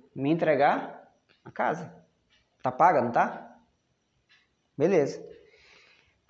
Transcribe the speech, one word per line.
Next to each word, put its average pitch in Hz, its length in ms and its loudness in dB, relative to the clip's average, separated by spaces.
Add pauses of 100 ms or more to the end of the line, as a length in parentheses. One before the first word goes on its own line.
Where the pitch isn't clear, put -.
(140)
Me 139 160 -2
entregar 160 760 0 (380)
a 123 60 -20
casa. 165 440 -6 (680)
Tá 127 100 -2
paga, 165 300 4
não 117 100 -4
tá? - 460 -4 (1200)
Beleza. 151 440 0 (1080)